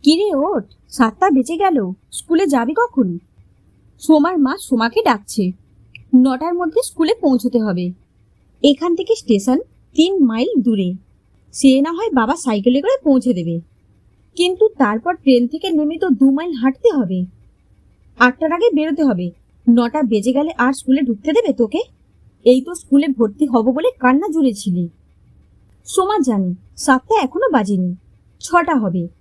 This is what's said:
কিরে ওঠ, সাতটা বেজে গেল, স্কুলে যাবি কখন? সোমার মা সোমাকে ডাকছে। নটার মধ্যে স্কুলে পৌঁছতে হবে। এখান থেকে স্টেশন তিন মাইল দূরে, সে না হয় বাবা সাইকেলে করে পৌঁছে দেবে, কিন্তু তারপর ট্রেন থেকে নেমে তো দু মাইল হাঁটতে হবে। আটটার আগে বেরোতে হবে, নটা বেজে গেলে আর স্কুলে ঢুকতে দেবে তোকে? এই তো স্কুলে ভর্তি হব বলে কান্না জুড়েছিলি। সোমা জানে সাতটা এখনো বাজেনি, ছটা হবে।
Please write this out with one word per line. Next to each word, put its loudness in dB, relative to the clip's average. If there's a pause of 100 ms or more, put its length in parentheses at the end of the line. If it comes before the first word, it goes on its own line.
কিরে 2
ওঠ, -2 (240)
সাতটা 0
বেজে 0
গেল, 0 (220)
স্কুলে -2
যাবি 0
কখন? -2 (840)
সোমার 2
মা 0
সোমাকে -2
ডাকছে। -2 (640)
নটার 2
মধ্যে -2
স্কুলে -2
পৌঁছতে 0
হবে। -4 (680)
এখান 2
থেকে -2
স্টেশন -2 (340)
তিন 2
মাইল 0
দূরে, -2 (580)
সে 2
না -2
হয় -4
বাবা 0
সাইকেলে -2
করে 0
পৌঁছে 2
দেবে, -6 (760)
কিন্তু 0 (100)
তারপর -2
ট্রেন 2
থেকে -6
নেমে -2
তো -2
দু 4
মাইল -2
হাঁটতে 0
হবে। -2 (960)
আটটার 2
আগে 2
বেরোতে 0
হবে, -2 (400)
নটা 2
বেজে 0
গেলে -2
আর 2
স্কুলে 0
ঢুকতে 0
দেবে 2
তোকে? -2 (640)
এই 6
তো -10
স্কুলে 0
ভর্তি -2
হব 2
বলে 0
কান্না 2
জুড়েছিলি। -2 (960)
সোমা -2
জানে -2 (220)
সাতটা 0
এখনো -4
বাজেনি, -2 (460)
ছটা -2
হবে। -4 (120)